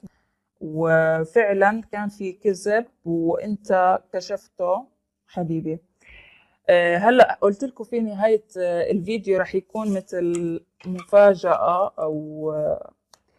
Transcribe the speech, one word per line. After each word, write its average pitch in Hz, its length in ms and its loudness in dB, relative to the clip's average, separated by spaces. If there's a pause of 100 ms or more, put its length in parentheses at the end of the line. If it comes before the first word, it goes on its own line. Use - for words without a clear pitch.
(600)
وفعلا 160 1200 0 (100)
كان 208 180 -6
في 196 220 -8
كذب 208 540 -2 (200)
وأنت 180 960 0 (140)
كشفته 190 720 -6 (420)
حبيبي. 160 520 -6 (920)
آه، 175 280 4
هلأ 226 440 4
قلت 202 220 0
لكم 254 200 -10
في 233 160 -6
نهاية، 214 440 0 (140)
آه، 175 340 -2
الفيديو 196 480 -2
رح 185 160 -4
يكون 214 380 -4
مثل 175 640 -4 (260)
مفاجأة 185 1120 2
أو، 156 520 -6
آه، - 400 -6 (480)